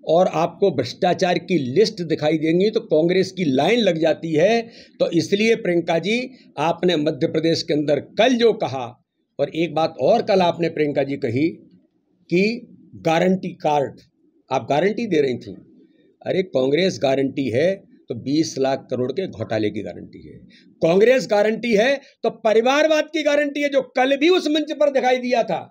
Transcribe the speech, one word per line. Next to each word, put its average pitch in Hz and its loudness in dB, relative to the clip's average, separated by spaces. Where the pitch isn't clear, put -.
और 175 4
आपको 170 0
भ्रष्टाचार 175 -2
की 175 -2
लिस्ट 180 2
दिखाई 156 0
देंगी 170 2
तो 214 -2
कांग्रेस 170 2
की 185 -4
लाइन 147 2
लग 180 2
जाती 160 -2
है। 208 2
तो 175 0
इसलिए 202 2
प्रियंका 170 -2
जी, 240 -4
आपने 170 0
मध्य 147 -2
प्रदेश 160 0
के 156 -2
अंदर 147 0
कल 240 4
जो 226 4
कहा, 131 -6
और 139 -2
एक 156 -4
बात 160 -2
और 202 4
कल 196 2
आपने 170 0
प्रियंका 147 0
जी 139 -4
कही 131 0
कि 214 0
गारंटी 180 0
कार्ड, 147 -2
आप 127 -2
गारंटी 202 0
दे 156 2
रही 123 0
थी। 98 -14
अरे, 165 -2
कांग्रेस 143 0
गारंटी 135 -2
है 156 0
तो 131 -6
बीस 147 -2
लाख 135 -2
करोड़ 127 -2
के 180 -6
घोटाले 110 -4
की 101 -8
गारंटी 90 -16
है, 73 -20
कांग्रेस 208 4
गारंटी 220 0
है 254 2
तो 233 0
परिवारवाद 294 2
की 311 -4
गारंटी 285 0
है, 285 0
जो 277 0
कल 262 0
भी 302 2
उस 349 2
मंच 302 -2
पर 285 0
दिखाई 254 2
दिया 240 0
था। 147 -6